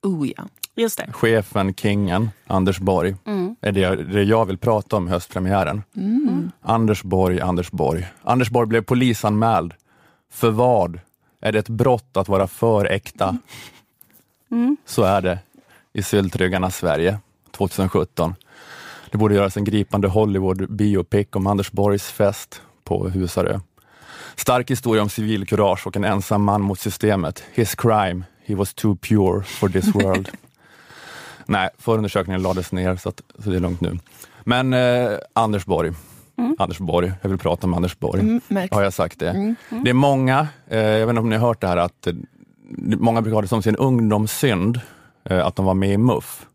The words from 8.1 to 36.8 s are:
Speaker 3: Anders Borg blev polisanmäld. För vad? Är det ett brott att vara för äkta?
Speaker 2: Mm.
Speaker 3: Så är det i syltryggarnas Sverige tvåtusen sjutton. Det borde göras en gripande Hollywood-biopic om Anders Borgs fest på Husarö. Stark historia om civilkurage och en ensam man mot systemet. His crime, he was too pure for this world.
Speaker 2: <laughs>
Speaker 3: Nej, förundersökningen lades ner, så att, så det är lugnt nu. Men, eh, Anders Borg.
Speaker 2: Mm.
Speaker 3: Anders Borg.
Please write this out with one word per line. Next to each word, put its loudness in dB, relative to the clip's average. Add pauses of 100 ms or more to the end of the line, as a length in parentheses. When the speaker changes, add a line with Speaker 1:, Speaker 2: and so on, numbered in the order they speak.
Speaker 3:
Anders 0
Borg 2
blev 2
polisanmäld. 0 (580)
För 2
vad? 2 (440)
Är 0
det 2
ett -2
brott 0
att 0
vara 2
för 2
äkta? -2 (1120)
Speaker 2:
Mm. 2 (100)
Speaker 3:
Så 0
är 4
det -2 (540)
i -4
syltryggarnas 0
Sverige 2 (320)
tvåtusen -2
sjutton. 0 (760)
Det -4
borde 4
göras 2
en -2
gripande 0
Hollywood-biopic 0
om -2
Anders 0
Borgs 0
fest -2 (220)
på -4
Husarö. -2 (760)
Stark 0
historia 2
om 0
civilkurage 0
och -8
en -2
ensam 0
man 2
mot -2
systemet. -2 (100)
His 0
crime, 2 (220)
he -6
was -4
too 0
pure 2
for -4
this 0
world. 0
Speaker 2:
<laughs> -20
Speaker 3:
Nej, 0
förundersökningen 0
lades -2
ner, -2
så -8
att, -10 (160)
så -6
det 0
är 0
lugnt -4
nu. -4 (460)
Men, 0
eh, 2 (220)
Anders 0
Borg. 0 (460)
Speaker 2:
Mm. -2
Speaker 3:
Anders -4
Borg. 0 (100)